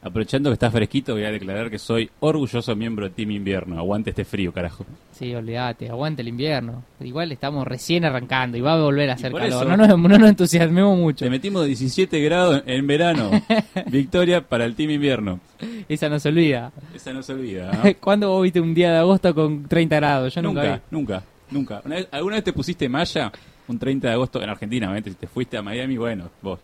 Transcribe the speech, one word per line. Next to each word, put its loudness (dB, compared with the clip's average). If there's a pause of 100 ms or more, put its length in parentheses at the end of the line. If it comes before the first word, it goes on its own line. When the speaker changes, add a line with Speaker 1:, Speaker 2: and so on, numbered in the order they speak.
Speaker 1:
Aprovechando 0
que 2
está 0
fresquito, -2
voy -4
a -4
declarar -6
que -10
soy -2 (120)
orgulloso -2
miembro -4
de -4
Team -4
Invierno. -4
Aguante -2
este -4
frío, -4
carajo. -8 (260)
Speaker 2:
Sí, -10
olvídate, -8
aguante -6
el -8
invierno. -6 (160)
Igual -8
estamos -6
recién -2
arrancando -2
y -4
va 2
a 4
volver 2
a 0
Speaker 1:
Y -2
Speaker 2:
hacer -6
Speaker 1:
por -4
Speaker 2:
calor. 0
Speaker 1:
eso 4
Speaker 2:
No - (100)
nos, 10
no 8
nos 12
entusiasmemos 4
mucho. 0
Speaker 1:
le 0
metimos -2
diecisiete 0
grados 4
en -2
verano. 2 (340)
Speaker 2:
<laughs> -8
Speaker 1:
Victoria 2
para 0
el -4
Team -2
Invierno. 0 (500)
Speaker 2:
Esa -2
no -2
se -2
olvida. 2 (220)
Speaker 1:
Esa -14
no -10
se -10
olvida, -8
¿no? 0
Speaker 2:
<laughs> -20
¿Cuándo 0
vos 2
viste 0
un 0
día 4
de 4
agosto 4
con 0
treinta 2
grados? 0
Yo -4
nunca -2
Speaker 1:
Nunca, -2
Speaker 2:
vi. -10 (100)
Speaker 1:
nunca, -6 (260)
nunca. -6
Una -8
vez, -6
¿alguna -4
vez -2
te -2
pusiste -4
malla -2 (360)
un -6
treinta -2
de 0
agosto -2
en -6
Argentina? -4
Obviamente, -6
si -14
te -14
fuiste -6
a -6
Miami, -6
bueno, -6 (140)
vos. -8